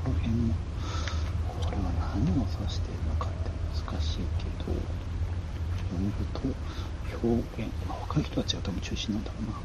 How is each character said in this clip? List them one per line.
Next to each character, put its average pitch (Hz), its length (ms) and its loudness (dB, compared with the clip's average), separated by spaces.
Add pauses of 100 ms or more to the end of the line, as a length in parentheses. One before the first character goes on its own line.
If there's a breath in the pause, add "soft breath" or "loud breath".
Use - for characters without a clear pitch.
こ - 60 2
の - 60 4
辺 117 180 4
も、 117 200 4 (1040 loud breath)
こ - 100 2
れ - 60 0
は 101 60 2 (340)
何 147 80 4 (160)
を 104 80 2
指 - 240 0
し - 80 0
て - 100 -2
い - 40 -4
る - 100 -2
の - 160 0
か - 80 0
っ - 40 -2 (120)
て - 60 0 (340)
難 - 160 -2
し - 140 2
い - 40 0 (220)
け - 80 0 (160)
ど、 - 80 0
い - 80 2 (1120)
ろ 87 80 0
い 101 80 2
ろ - 160 0 (160)
と - 80 2 (720 loud breath)
表 117 420 2
現、 104 60 -2 (180)
ま - 80 -2
あ、 - 40 -4 (100)
若 - 120 4
い - 20 0
人 - 180 0
た - 80 0
ち - 80 2
が - 60 -4
多 - 80 0
分 - 100 -2
中 - 160 -2
心 - 180 0
な 107 60 2
ん - 40 -4
だ - 60 -4
ろ - 140 -4
う - 60 -2
な。 - 140 -4